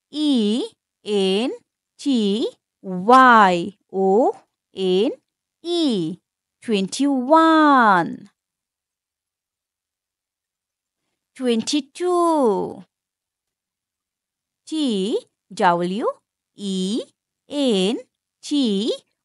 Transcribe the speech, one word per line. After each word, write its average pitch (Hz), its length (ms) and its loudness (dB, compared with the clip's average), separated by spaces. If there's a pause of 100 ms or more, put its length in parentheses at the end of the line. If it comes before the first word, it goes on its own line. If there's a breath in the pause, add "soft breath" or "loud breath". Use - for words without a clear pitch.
(120)
E 269 520 0 (400)
N 202 480 -2 (460)
T 233 500 -2 (360)
Y 202 920 4 (140)
O 190 480 0 (360)
N 190 360 0 (520)
E. 247 540 -2 (440)
Twenty-one. 262 1700 2 (3000)
Twenty-two. 262 1500 -2 (1800)
T 262 520 -2 (320)
W 185 540 -2 (520)
E 196 440 -6 (480)
N 240 480 -2 (460)
T 254 500 -2 (320)